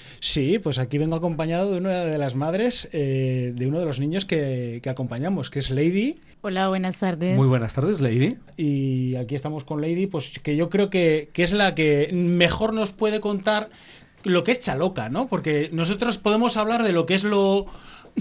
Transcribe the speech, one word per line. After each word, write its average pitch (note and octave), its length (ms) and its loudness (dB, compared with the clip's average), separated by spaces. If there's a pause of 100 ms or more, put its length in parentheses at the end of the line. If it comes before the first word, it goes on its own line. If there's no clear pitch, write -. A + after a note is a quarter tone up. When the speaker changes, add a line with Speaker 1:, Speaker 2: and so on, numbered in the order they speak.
(200)
Speaker 1:
Sí, D3+ 380 2
pues C#3+ 220 -2
aquí C3 180 -2
vengo D#3+ 180 0
acompañado E3 560 -2
de F#3 60 0
una F3+ 280 -2
de D#3 120 -2
las C#3 160 -2
madres, F3+ 600 0
eh, C3 600 0
de B2 120 -2
uno D3+ 120 0
de F3+ 60 -2
los C3 140 -4
niños E3+ 260 -2
que, B2+ 560 -2
que C3+ 80 -6
acompañamos, C3 600 -4
que C#3+ 80 -4
es C3 100 -2
Lady. F3+ 460 0 (260)
Speaker 2:
Hola, F#3+ 280 -2
buenas F#3 280 -2
tardes. F3 400 0
Speaker 3:
Muy C3 100 6
buenas A#2+ 260 2
tardes, D#3+ 280 0
Lady. C3 360 2 (200)
Speaker 1:
Y C3+ 600 0
aquí B2 180 -6
estamos D3 300 -6
con D3+ 160 -4
Lady, E3+ 260 0
pues D#3+ 320 -6
que D3 160 -2
yo E3+ 140 0
creo G3 200 2
que, D#3+ 440 2
que E3+ 100 0
es E3+ 80 2
la G3 240 2
que D3+ 360 4
mejor F3 600 2
nos G#3+ 180 -2
puede G#3+ 280 0
contar G#3+ 500 -2 (540)
lo F3+ 200 2
que A#3+ 100 2
es B3 80 -2
Chaloca, D3 480 -2
¿no? A3 180 -2
Porque D#3 440 -2
nosotros G3+ 460 0
podemos A3 400 2
hablar A3+ 240 0
de G3+ 120 2
lo E3 120 2
que F3+ 80 0
es F#3+ 100 2
lo, G3 440 2 (540)